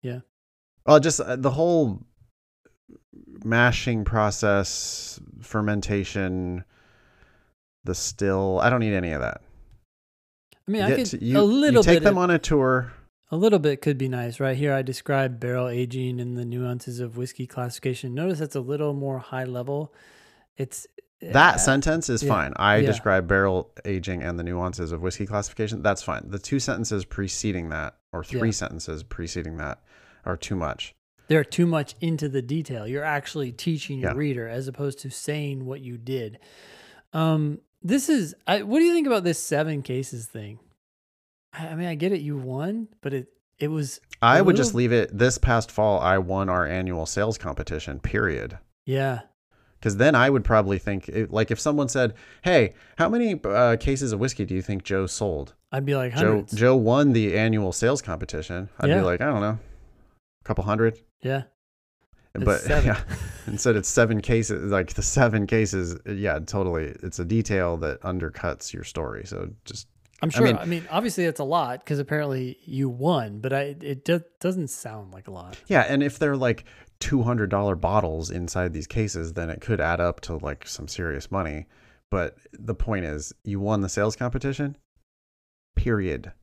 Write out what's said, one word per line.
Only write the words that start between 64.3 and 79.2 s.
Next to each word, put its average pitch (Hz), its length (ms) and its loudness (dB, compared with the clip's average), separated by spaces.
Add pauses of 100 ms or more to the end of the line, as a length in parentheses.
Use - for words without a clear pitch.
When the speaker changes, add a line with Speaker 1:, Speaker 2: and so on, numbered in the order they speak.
Speaker 2:
like, 95 220 0
the - 100 -4
seven 110 440 4
cases. 95 580 0
Yeah, 98 340 -2
totally. 87 640 -4
It's 90 160 -8
a 87 60 -4
detail 92 520 0
that 78 240 -4
undercuts 87 720 -6
your 85 100 -10
story. 64 420 -8
So 90 260 -10 (120)
just, - 240 -16 (340)
Speaker 1:
I'm 156 60 -2
Speaker 2:
I 156 40 -2
Speaker 1:
sure. 214 140 2
Speaker 2:
mean 110 120 4
Speaker 1:
I 175 80 -6
mean, 170 260 -4
obviously 185 340 0
it's 160 140 -2
a 143 60 -2
lot 135 400 -2
'cause 147 140 -4
apparently 139 640 -4
you 135 240 -2
won, 123 500 -2
but 127 140 -4
I, 143 280 -4
it 143 220 -8
do-, 170 200 0 (180)
doesn't 180 280 -2
sound 104 440 -14
like 92 140 -18
a 98 40 -14
lot. 90 260 -14 (100)
Speaker 2:
Yeah, 208 200 6
and 139 160 2
if 143 160 -2
they're, 143 160 2
like, 123 300 0 (340)
two 135 240 2
hundred 113 260 0
dollar 101 260 2
bottles 85 540 0
inside 87 440 -4
these 80 140 -8
cases, 90 460 -4